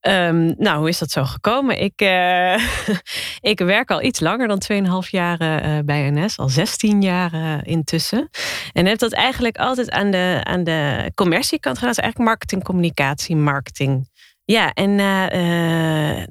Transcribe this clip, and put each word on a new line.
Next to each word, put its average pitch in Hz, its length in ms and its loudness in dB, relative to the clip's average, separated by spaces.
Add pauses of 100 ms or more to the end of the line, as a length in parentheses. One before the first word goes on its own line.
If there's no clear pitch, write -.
Ehm, 170 580 2
nou, 175 200 2
hoe 156 100 0
is 170 100 0
dat 156 120 -4
zo 131 140 0
gekomen? 233 560 0
Ik, 196 200 -2
eh, 180 540 4 (460)
<laughs> - 520 -4
ik 202 60 0
werk 196 320 2
al 170 120 0
iets - 180 -2
langer 220 280 0
dan 202 100 0
tweeënhalf 185 500 0
jaar, 175 320 -2
eh, 156 440 0
bij 147 260 0
N 156 200 0
S, - 80 -8
al 127 100 -2
zestien 202 540 2
jaar, 180 300 0
eh, 160 300 -2
intussen. 170 680 -2 (440)
En 180 140 4
heb 214 120 2
dat 233 140 0
eigenlijk 240 460 0
altijd 247 320 -2
aan 202 200 0
de, 180 320 2
aan 180 220 -2
de 151 500 -2
commerciekant 196 640 0
gedaan. 247 140 -2
Dus - 100 -2
eigenlijk 226 280 0
marketing, 196 340 -4
communicatie, 160 720 -2
marketing. 139 720 -2 (340)
Ja, 202 280 2
en 196 220 0
na, 196 360 2
eh, 165 1000 0